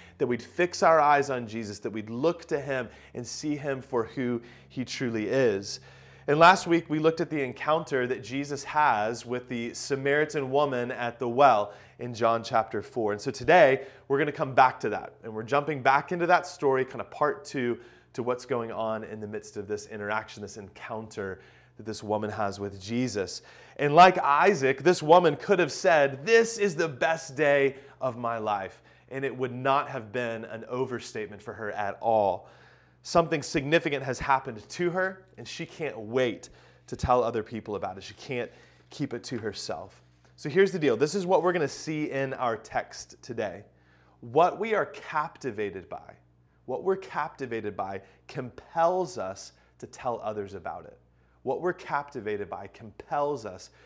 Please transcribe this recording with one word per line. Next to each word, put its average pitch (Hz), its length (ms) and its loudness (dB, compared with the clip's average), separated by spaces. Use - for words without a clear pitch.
that 147 80 0
we'd 123 160 -2
fix - 400 -2
our 165 180 6
eyes 143 300 4
on 123 180 -4
Jesus, 104 300 -8
that 107 140 -6
we'd 107 180 -8
look 156 360 -2
to 151 140 -4
him 131 300 -4
and 123 120 -10
see 151 300 -6
him 139 240 -6
for 120 260 -2
who 123 360 -4
he 127 140 -8
truly 113 440 -4
is. 104 540 0
And 147 100 4
last 180 300 8
week, 170 200 2
we 151 120 -2
looked 160 200 4
at 156 120 -4
the 156 100 -2
encounter 139 640 -2
that 117 180 -4
Jesus 139 400 -6
has 120 600 0
with 123 240 -6
the 120 240 -6
Samaritan 143 800 -2
woman 131 400 0
at 120 260 -6
the 127 100 -4
well 120 460 6
in 120 160 -8
John 113 300 2
chapter 110 400 0
four. 107 280 -2
And 104 80 -2
so 131 120 -4
today, 135 560 6
we're 139 120 2
gonna 151 120 0
come 139 220 -4
back 127 280 6
to 120 80 -2
that. 95 240 -4
And 110 100 -12
we're 107 80 -6
jumping 143 400 0
back 135 300 4
into 170 160 0
that 170 180 4
story, 131 400 0
kind 123 160 -8
of - 80 -12
part - 340 -2
two, 120 360 -4
to - 80 -4
what's 123 240 -4
going 117 260 -4
on 110 320 -4
in 107 160 -12
the 107 80 -8
midst 107 300 -12
of 101 100 -8
this 104 200 -6
interaction, 107 560 -6
this 98 140 -14
encounter 101 840 -10
that 110 100 -14
this 107 160 -8
woman 107 260 -2
has 101 300 -4
with 98 200 -8
Jesus. 104 640 -4
And 143 180 2
like 180 240 10
Isaac, 143 640 4
this 175 180 4
woman 160 360 8
could 196 200 2
have 170 140 2
said, 139 520 4
"This 226 360 4
is 202 160 0
the 165 140 0
best 160 460 -2
day 139 420 4
of 127 160 -4
my 117 220 -4
life." 104 460 -4
And 135 160 -6
it 123 100 -6
would 127 180 -4
not 135 360 0
have 117 220 -10
been 117 340 -4
an 113 200 -12
overstatement 113 760 -6
for 113 120 -12
her 104 180 -8
at 98 280 -6
all. 101 480 2
Something 165 380 2
significant 147 600 0
has 131 160 -4
happened 131 500 -2
to 175 220 -2
her, 185 340 -4
and 117 100 -14
she - 180 -10
can't 135 320 -8
wait 113 520 0
to - 100 -10
tell 123 280 4
other 113 180 0
people 107 340 -8
about 95 220 -6
it. 95 60 -14
She 104 100 -16
can't 120 380 -8
keep 139 240 -6
it 120 80 -10
to 120 160 -8
herself. 101 640 -10
So - 140 -10
here's 185 220 4
the 185 60 -4
deal. 143 180 4
This 147 200 2
is 190 100 -2
what 180 160 4
we're 180 100 4
gonna 170 160 0
see 151 440 -6
in 135 240 -4
our 117 220 -2
text - 640 -8
today. 107 400 -6
What 151 400 4
we 220 160 -2
are 165 100 2
captivated 107 1040 -6
by, - 240 -14
what 127 180 -6
we're 190 120 0
captivated 123 800 -6
by 98 280 -8
compels 165 920 -2
us 98 360 -10
to - 80 -14
tell 123 340 -6
others 101 320 -6
about 85 320 -12
it. - 140 -20
What 127 180 -4
we're 175 140 -2
captivated 107 800 -6
by 95 160 -10
compels 143 800 -6
us 92 240 -14